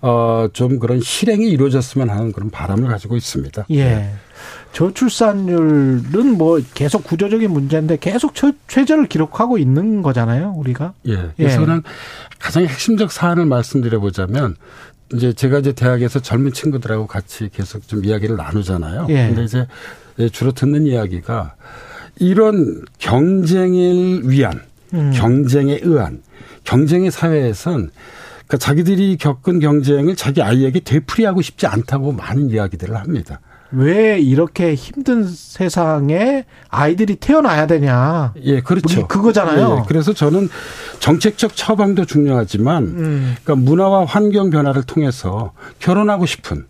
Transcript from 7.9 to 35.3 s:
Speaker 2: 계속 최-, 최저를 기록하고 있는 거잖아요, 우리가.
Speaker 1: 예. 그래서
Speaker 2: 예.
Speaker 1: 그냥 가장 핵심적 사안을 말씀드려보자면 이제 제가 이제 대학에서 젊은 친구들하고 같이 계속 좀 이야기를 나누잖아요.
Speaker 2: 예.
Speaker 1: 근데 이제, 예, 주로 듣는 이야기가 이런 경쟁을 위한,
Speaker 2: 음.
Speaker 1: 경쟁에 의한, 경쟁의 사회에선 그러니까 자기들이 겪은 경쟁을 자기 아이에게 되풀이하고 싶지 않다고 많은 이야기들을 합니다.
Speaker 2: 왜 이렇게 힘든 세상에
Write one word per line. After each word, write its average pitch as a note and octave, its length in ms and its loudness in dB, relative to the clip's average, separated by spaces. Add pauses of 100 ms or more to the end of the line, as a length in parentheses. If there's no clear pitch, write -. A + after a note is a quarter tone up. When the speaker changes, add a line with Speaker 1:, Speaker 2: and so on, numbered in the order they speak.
Speaker 2:
계속 A#3+ 340 -2
최-, C#4+ 180 0 (140)
최저를 C#4+ 400 2
기록하고 G#3+ 520 0
있는 F3+ 440 2
거잖아요, C3 540 0
우리가. C#3+ 380 -6 (120)
Speaker 1:
예. F#2 300 -4
그래서 D3 240 2
Speaker 2:
예. D#3+ 40 2
Speaker 1:
그냥 D#3+ 180 0 (560)
가장 - 260 0
핵심적 F#3+ 480 -2
사안을 F3 340 0
말씀드려보자면 A2+ 1120 -2 (580)
이제 B2 180 0
제가 C3 280 0
이제 C#3 120 0
대학에서 B2+ 480 0
젊은 B2 320 -2
친구들하고 A2+ 540 -4
같이 G#2 460 -10
계속 G2+ 340 -10
좀 G#2 180 -6
이야기를 G#2+ 320 -2
나누잖아요. F2+ 760 -4
Speaker 2:
예. C3 180 2
Speaker 1:
근데 A#2 160 0
이제, B2 220 -2 (520)
예, A#2 100 2
주로 B2 240 -2
듣는 C#3+ 340 0
이야기가 G2+ 680 -4 (640)
이런 F#3+ 640 2 (160)
경쟁을 F3+ 1300 2
위한, C3 340 0 (320)
Speaker 2:
음. D3 200 0
Speaker 1:
경쟁에 C3+ 680 2
의한, C#3 400 0 (420)
경쟁의 D#3+ 480 2
사회에선 C#3 760 -2 (560)
그러니까 C#3+ 120 -2
자기들이 F3+ 600 2
겪은 D#3 420 0
경쟁을 D3 560 2
자기 C#3+ 260 0
아이에게 C3 380 2
되풀이하고 F#3 600 0
싶지 - 240 -4
않다고 C3+ 460 -2
많은 B2+ 380 -2
이야기들을 F#2+ 460 -4
합니다. G#2 440 -6 (320)
Speaker 2:
왜 F#3 480 2
이렇게 D#3 560 2
힘든 B3 500 -2
세상에 F3 1160 0 (240)